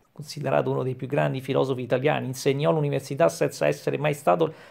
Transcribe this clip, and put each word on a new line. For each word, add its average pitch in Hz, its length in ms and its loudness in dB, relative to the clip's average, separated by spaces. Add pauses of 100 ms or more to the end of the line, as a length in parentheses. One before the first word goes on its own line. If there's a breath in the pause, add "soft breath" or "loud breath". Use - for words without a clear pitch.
(140)
considerato 143 560 -2
uno 135 140 -2
dei 127 100 -4
più 127 140 -8
grandi 143 320 0
filosofi 135 420 0
italiani, 127 460 0
insegnò 139 420 0
all'università 143 580 2
senza 151 380 0
essere 147 320 0
mai 151 160 0
stato, 165 400 2 (160 loud breath)